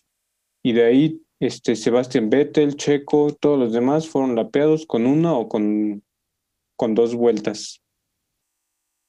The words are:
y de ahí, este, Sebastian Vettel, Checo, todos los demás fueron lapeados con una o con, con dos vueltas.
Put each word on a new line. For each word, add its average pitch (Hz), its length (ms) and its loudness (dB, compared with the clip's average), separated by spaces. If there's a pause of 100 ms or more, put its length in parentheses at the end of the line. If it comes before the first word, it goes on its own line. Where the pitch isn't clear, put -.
(640)
y 127 100 0
de 117 120 4
ahí, 139 360 2 (200)
este, 120 340 -2
Sebastian 120 560 0
Vettel, 143 460 2
Checo, 147 640 0
todos 147 180 2
los 117 140 0
demás 139 360 0
fueron 131 280 -2
lapeados 151 500 0
con 117 180 -2
una 160 280 2
o 113 160 -2
con, 107 560 -2 (720)
con 113 180 -2
dos 117 220 0
vueltas. 110 680 -2 (1300)